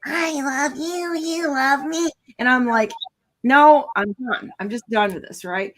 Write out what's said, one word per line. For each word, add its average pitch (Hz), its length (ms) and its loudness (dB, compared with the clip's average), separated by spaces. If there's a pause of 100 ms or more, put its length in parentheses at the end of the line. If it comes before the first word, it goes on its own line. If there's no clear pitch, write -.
I 311 380 -4
love 269 360 -4
you, 339 380 -6
you 330 340 -4
love 277 360 0
me. 330 240 -2 (300)
And 240 100 0
I'm 254 160 4
like, 226 260 0 (520)
No, 285 520 8
I'm 202 180 -2
done. 226 460 -8
I'm 196 100 -8
just 226 200 -10
done 208 240 0
with 165 140 -10
this, - 180 -16
right? 185 320 -6